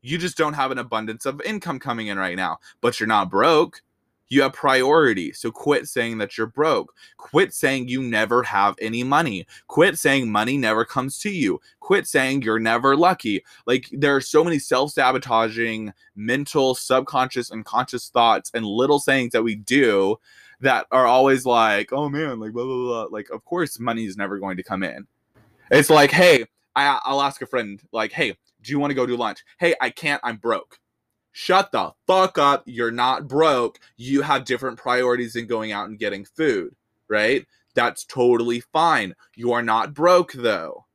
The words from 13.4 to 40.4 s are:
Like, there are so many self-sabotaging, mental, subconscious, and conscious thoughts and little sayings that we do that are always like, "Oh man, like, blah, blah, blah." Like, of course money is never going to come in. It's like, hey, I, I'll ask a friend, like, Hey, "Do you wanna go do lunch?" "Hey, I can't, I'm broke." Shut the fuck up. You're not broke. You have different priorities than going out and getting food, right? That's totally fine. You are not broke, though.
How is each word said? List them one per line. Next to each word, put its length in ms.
Like, 260
there 220
are 60
so 240
many 160
self-sabotaging, 1300
mental, 640
subconscious, 720
and 140
conscious 440
thoughts 460
and 100
little 360
sayings 320
that 100
we 140
do 600
that 320
are 140
always 400
like, 460
"Oh 160
man, 300
like, 140
blah, 120
blah, 120
blah." 340
Like, 200
of 140
course 360
money 240
is 120
never 220
going 200
to 40
come 220
in. 220
It's 200
like, 200
hey, 360
I, 280
I'll 180
ask 200
a 40
friend, 340
like, 200
Hey, 240
"Do 100
you 60
wanna 160
go 120
do 100
lunch?" 280
"Hey, 220
I 100
can't, 340
I'm 120
broke." 420
Shut 400
the 200
fuck 320
up. 280
You're 240
not 380
broke. 500
You 260
have 220
different 340
priorities 560
than 120
going 260
out 160
and 100
getting 260
food, 500
right? 380
That's 300
totally 560
fine. 540
You 160
are 100
not 320
broke, 380
though. 640